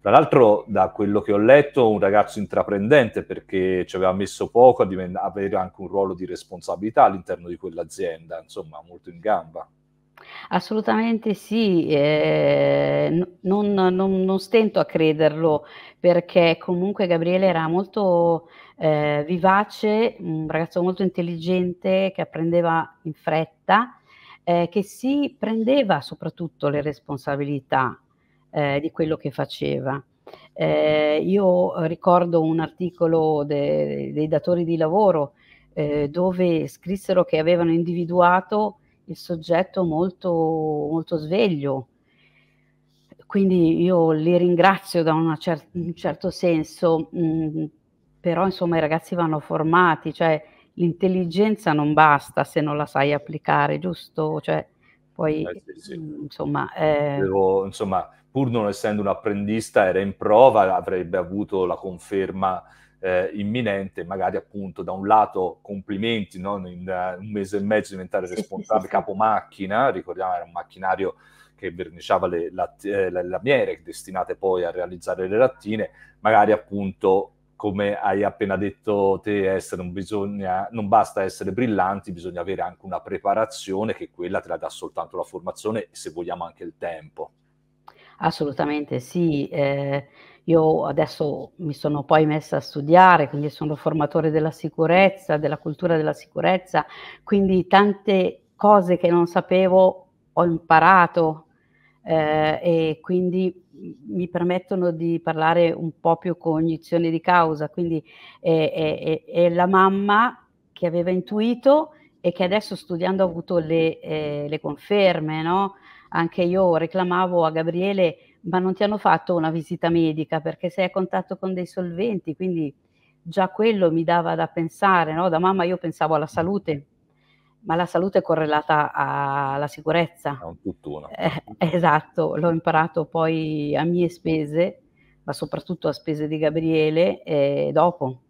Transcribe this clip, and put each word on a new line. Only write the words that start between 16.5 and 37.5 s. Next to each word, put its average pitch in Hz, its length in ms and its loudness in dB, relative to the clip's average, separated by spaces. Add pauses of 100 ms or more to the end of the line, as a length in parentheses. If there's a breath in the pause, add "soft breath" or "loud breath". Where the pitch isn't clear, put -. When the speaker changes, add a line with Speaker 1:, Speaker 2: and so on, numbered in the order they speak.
Speaker 2:
comunque 190 480 -2
Gabriele 175 400 2
era 165 220 0
molto, 170 800 0 (280 loud breath)
ehm, 151 480 0
vivace, 202 960 0
un 160 280 -6
ragazzo 165 340 -2
molto 185 200 -2
intelligente, 180 1120 -2
che - 80 -8
apprendeva 165 800 -2
in 156 120 -8
fretta, 185 840 0 (460 loud breath)
ehm, 175 240 2
che 202 140 -2
si 269 560 -2
prendeva 220 600 0
soprattutto - 680 -8
le 143 140 -2
responsabilità, 143 1160 -4 (520)
ehm, 143 300 -2
di 160 100 -6
quello 156 260 -2
che - 140 -8
faceva. 139 720 -6 (520 loud breath)
Ehm, 151 720 0
io 185 580 2
ricordo 170 580 2
un 160 180 0
articolo 160 840 0
de-, 143 680 -2
dei 151 160 -2
datori 170 360 0
di 165 120 -2
lavoro, 160 560 2 (400 soft breath)
ehm, 147 340 -2
dove 175 640 0
scrissero 185 560 -2
che 156 140 -2
avevano 170 340 2